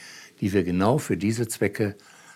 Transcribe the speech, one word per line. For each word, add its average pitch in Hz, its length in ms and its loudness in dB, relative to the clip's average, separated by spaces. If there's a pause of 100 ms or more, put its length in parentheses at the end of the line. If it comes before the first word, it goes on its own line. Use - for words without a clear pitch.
(400)
die 98 140 0
wir 98 100 4
genau 95 360 2
für 95 180 -2
diese 113 300 -2
Zwecke 101 480 -2 (400)